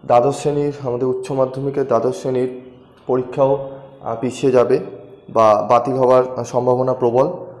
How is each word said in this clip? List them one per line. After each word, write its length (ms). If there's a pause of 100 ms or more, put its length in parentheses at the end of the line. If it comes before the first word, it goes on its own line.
দ্বাদশ 300
শ্রেণীর, 380 (100)
আমাদের 240
উচ্চ 240
মাধ্যমিকের 560
দ্বাদশ 280
শ্রেণীর 460 (460)
পরীক্ষাও, 600 (320)
আহ, 200
পিছিয়ে 300
যাবে 280 (500)
বা 400
বাতিল 260
হওয়ার, 320
আহ, 160
সম্ভাবনা 500
প্রবল। 380 (300)